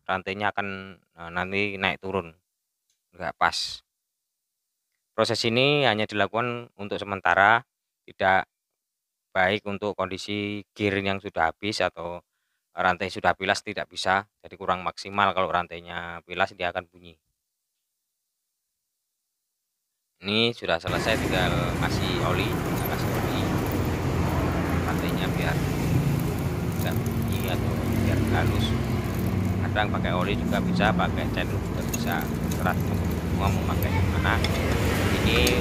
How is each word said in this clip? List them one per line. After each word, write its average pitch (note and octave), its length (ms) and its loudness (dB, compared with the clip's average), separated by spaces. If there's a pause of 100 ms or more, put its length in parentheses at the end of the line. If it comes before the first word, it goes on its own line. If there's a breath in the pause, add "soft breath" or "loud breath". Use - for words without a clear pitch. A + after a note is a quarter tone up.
rantainya F#2+ 480 -2
akan, F#2+ 480 -8
eh, E2+ 320 -18
nanti G2 480 -4
naik F#2+ 240 -2
turun, F#2 320 -4 (800)
nggak F2 240 -8
pas. - 480 0 (1300)
Proses A2 320 0
ini C3+ 400 2
hanya G#2+ 240 2
dilakukan A#2 720 -2
untuk G2+ 160 -6
sementara, G2 640 4 (480)
tidak F#2+ 400 2 (800)
baik F#2+ 400 2
untuk G2+ 240 -4
kondisi G2+ 800 -6
gear G2+ 320 0
yang G2 160 0
sudah E2 320 0
habis G2+ 320 -2
atau E2+ 400 -6 (480)
rantai F2+ 400 0
sudah F#2 240 2
pilas, F#2+ 240 0
tidak F#2+ 320 -8
bisa. F#2+ 320 0 (160)
Jadi F2 160 -20
kurang F#2 240 -2
maksimal, G2 560 -2
kalau F2+ 160 0
rantainya E2+ 720 -6
pilas F#2 320 -2
dia F2 160 -2
akan F2+ 160 -6
bunyi. F2 240 -20 (3000)
Ini A2+ 320 2
sudah E2+ 240 0
selesai, F2 400 0
tinggal F2+ 320 2 (320)
kasih F2+ 280 0 (200)
oli, F#2 160 0 (400)
kasih - 240 -2
oli. - 280 -2 (1500)
Rantainya - 480 0
biar - 200 0 (1160)
bisa - 240 -2
bunyi - 560 0
atau - 200 0 (360)
biar - 100 2 (140)
halus. - 340 2 (1040)
Kadang G#2 240 0
pakai F#2 240 0
oli F#2+ 240 2
juga - 240 0
bisa, G#2 240 4
pakai F2+ 480 2
cendol F2+ 240 -2
juga - 320 -4
bisa. - 320 -2
Terserah - 560 0
semua - 720 0
mau - 100 0 (140)
pakai - 160 0
yang - 240 2
mana. G2+ 240 2 (840)
Ini A#2+ 380 4